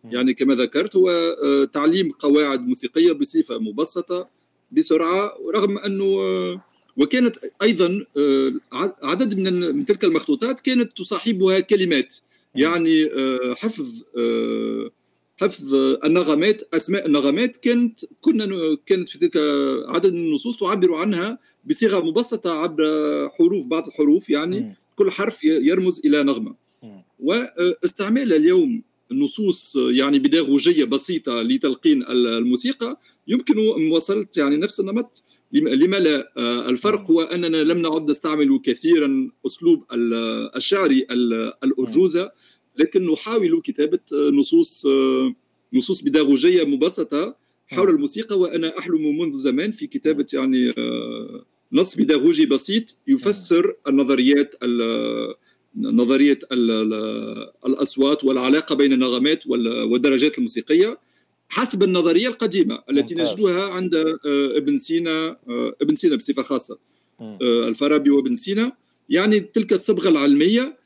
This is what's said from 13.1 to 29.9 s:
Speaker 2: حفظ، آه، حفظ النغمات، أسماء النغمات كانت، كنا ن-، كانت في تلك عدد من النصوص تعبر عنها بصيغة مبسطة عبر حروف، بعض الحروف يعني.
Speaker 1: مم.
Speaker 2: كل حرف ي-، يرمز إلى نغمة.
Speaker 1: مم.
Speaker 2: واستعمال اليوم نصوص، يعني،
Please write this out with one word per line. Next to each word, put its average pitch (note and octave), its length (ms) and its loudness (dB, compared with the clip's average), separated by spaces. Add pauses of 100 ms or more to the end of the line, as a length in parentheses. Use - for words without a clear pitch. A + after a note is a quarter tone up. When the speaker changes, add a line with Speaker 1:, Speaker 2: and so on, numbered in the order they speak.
Speaker 2:
حفظ، F3+ 460 -8 (140)
آه، A2+ 760 -4 (460)
حفظ C#3+ 380 -2
النغمات، D#3 1000 0
أسماء F3 320 -2
النغمات D3+ 520 0
كانت، A#3+ 420 0 (220)
كنا A3 240 0
ن-، E3 400 -2
كانت F#3 240 0
في - 100 -14
تلك F3 180 0 (500)
عدد F3 260 0
من E3+ 60 -4
النصوص E3 400 -2
تعبر F#3+ 340 0
عنها F#3+ 460 -4 (260)
بصيغة G#3+ 400 2
مبسطة F3+ 460 -2
عبر D#3+ 320 -2 (460)
حروف، F3 360 0
بعض D#3+ 220 -4
الحروف D3+ 420 0
يعني. E3 300 -2
Speaker 1:
مم. G#3 160 -10 (200)
Speaker 2:
كل F#3+ 160 2
حرف G#3 320 -6
ي-، D#3 40 4
يرمز E3 580 2
إلى D3 180 4
نغمة. A2+ 320 -2 (280)
Speaker 1:
مم. G2+ 200 -20 (160)
Speaker 2:
واستعمال G3 1120 -2
اليوم D#3 500 2 (280)
نصوص، C#3+ 640 -2
يعني، C3+ 440 2